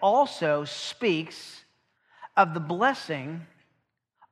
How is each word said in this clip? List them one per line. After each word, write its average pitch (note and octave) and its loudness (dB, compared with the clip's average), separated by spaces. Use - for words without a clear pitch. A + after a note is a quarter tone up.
also F#3+ 2
speaks - -4
of E3+ 6
the F3 -4
blessing E3 -2